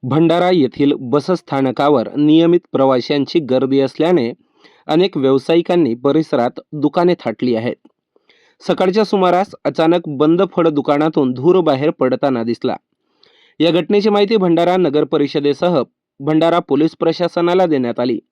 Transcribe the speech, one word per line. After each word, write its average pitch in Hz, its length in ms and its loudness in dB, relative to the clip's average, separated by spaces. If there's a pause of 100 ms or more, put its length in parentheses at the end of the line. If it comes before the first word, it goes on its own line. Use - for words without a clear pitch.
भंडारा 165 420 2
येथील 143 420 0
बसस्थानकावर 135 1200 -2
नियमित 160 440 2 (120)
प्रवाशांची 135 640 0
गर्दी 131 420 0
असल्याने 135 520 -2 (540)
अनेक 175 300 0
व्यावसायिकांनी 143 800 0
परिसरात 131 680 -2 (120)
दुकाने 160 420 0
थाटली 123 400 -4
आहेत. 113 220 -4 (920)
सकाळच्या 190 380 0
सुमारास 185 500 0 (100)
अचानक 165 420 0
बंद 156 360 0 (100)
फळ 165 160 0
दुकानातून 147 640 0
धूर 160 280 2
बाहेर 151 300 0
पडताना 127 520 -2
दिसला. 113 340 -6 (840)
या 165 100 2
घटनेची 190 380 0
माहिती 208 280 2
भंडारा 175 400 2
नगर 151 280 0
परिषदेसह 147 800 -2 (380)
भंडारा 156 380 2
पोलीस 151 420 -2
प्रशासनाला 175 680 0
देण्यात 127 340 -2
आली. 120 180 -2 (140)